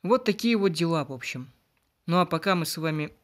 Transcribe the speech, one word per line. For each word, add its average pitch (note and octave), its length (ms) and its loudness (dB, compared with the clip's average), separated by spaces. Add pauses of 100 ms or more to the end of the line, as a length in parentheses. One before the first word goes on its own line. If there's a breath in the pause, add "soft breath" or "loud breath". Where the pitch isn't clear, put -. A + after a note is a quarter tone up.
Вот B3 240 2
такие A3+ 320 2
вот G3 120 4
дела, E3 360 0
в C#3 60 -14
общем. B2+ 400 -10 (560)
Ну E3+ 120 2
а F3 60 4
пока F3 300 0
мы E3 100 0
с - 120 -6
вами D#3 340 -4 (120)